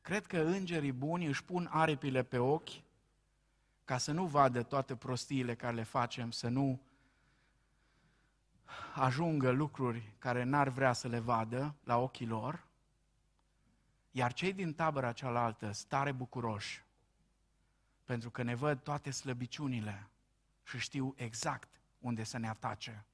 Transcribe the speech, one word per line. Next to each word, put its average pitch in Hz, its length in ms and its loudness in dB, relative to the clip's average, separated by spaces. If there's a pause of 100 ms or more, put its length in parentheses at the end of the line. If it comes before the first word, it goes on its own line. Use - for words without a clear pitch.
Cred 202 260 -4
că 185 120 -2
îngerii 165 540 2
buni 160 340 0
își 139 180 0
pun 180 260 -2
aripile 147 520 4
pe 127 160 0
ochi 131 320 2 (1160)
ca 127 100 0
să 147 140 -2
nu 180 140 0
vadă 135 360 6
toate 135 340 -2
prostiile 127 580 -2
care 120 200 -4
le 117 80 -2
facem, 120 480 -2
să - 180 -4
nu 131 340 0 (2000)
ajungă 135 560 2
lucruri 123 680 0
care 123 240 0
n-ar 139 260 4
vrea 127 240 4
să 120 160 -2
le 117 100 0
vadă 120 560 0 (100)
la 120 120 2
ochii 123 300 0
lor, 113 400 -4 (1400)
iar 123 220 2
cei 190 200 0
din 180 220 -2
tabăra 139 380 2
cealaltă 117 600 0
sunt - 160 -8
tare 139 240 0
bucuroși, 120 720 -4 (1200)
pentru 117 260 -4
că 127 120 -6
ne 120 120 0
văd 139 260 0
toate 147 300 -6
slăbiciunile 120 1000 -4 (540)
și - 160 -10
știu 135 380 -4
exact 120 640 -6 (180)
unde 117 260 -4
să 123 140 -6
ne 113 100 -2
atace. 110 640 -6